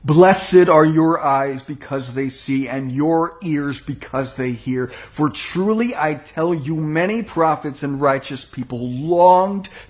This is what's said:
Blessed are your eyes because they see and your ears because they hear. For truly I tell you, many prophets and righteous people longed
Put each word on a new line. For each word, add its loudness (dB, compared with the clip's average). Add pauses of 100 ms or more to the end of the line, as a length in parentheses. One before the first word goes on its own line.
Blessed 6
are 6
your 2
eyes 0
because -10
they -4
see -4
and -6
your 0
ears -4
because -8
they -4
hear. -4
For -4
truly -2
I -2
tell -4
you, -4
many -2
prophets -2
and -6
righteous -2
people -8
longed 2 (220)